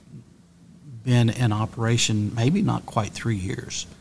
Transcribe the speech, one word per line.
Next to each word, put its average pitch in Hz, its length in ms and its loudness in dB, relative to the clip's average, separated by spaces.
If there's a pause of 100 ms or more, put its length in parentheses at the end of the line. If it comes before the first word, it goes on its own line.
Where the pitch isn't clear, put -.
(1040)
been 120 240 6
in 117 240 2
operation 110 840 0
maybe 131 280 2
not 120 240 0
quite 104 260 -2
three 113 240 -2
years. - 500 -6 (140)